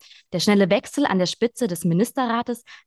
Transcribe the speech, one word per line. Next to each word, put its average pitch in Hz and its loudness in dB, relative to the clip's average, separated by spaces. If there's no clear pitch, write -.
Der - -2
schnelle 196 4
Wechsel 247 0
an 185 0
der 180 2
Spitze 233 -4
des 175 -6
Ministerrates 233 -2